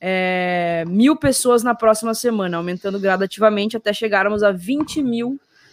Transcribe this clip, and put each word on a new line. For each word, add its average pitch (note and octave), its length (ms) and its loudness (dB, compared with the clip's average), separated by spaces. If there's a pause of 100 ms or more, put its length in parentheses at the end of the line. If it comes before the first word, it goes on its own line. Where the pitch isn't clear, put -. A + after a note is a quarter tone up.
é, F3+ 840 0
mil A3 300 4
pessoas B3 480 2
na A#3+ 100 2
próxima A3+ 400 2
semana, G3+ 440 -2
aumentando F3+ 420 -4
gradativamente G3+ 760 0
até G#3 160 -2
chegarmos G#3 500 0
a G3+ 80 4
vinte C#4 500 -4
mil A#3+ 380 -2 (340)